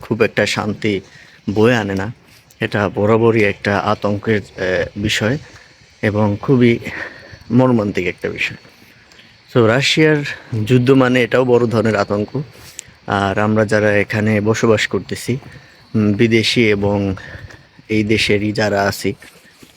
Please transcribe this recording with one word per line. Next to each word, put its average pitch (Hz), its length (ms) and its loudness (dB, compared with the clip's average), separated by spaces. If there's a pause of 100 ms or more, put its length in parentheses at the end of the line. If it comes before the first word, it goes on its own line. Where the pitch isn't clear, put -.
খুব 117 200 -4
একটা 104 240 0
শান্তি 104 560 -4 (520)
বয়ে 110 220 4
আনে 98 200 -2
না। 98 180 -6 (460)
এটা 104 360 -2
বরাবরই 110 480 2
একটা 101 360 -2
আতঙ্কের, 104 600 -2
আহ, 92 600 -6
বিষয় 107 360 -2 (640)
এবং 104 400 0
খুবই 120 380 2 (720)
মর্মান্তিক 113 560 0
একটা 87 220 -6
বিষয়। 85 280 -8 (960)
So 117 140 6
রাশিয়ার 147 500 2 (480)
যুদ্ধ 127 260 4
মানে 127 320 4
এটাও 127 220 2
বড় 120 220 4
ধরনের 107 280 0
আতঙ্ক। 101 460 -2 (640)
আর 98 320 0
আমরা 107 260 2
যারা 107 260 2
এখানে 104 500 0
বসবাস 110 460 0
করতেছি, 101 500 -6 (580)
উম, 104 180 2
বিদেশি 113 560 2
এবং 101 460 0 (720)
এই 107 140 0
দেশেরই 104 480 0
যারা 104 300 0
আছি, 98 320 -2 (640)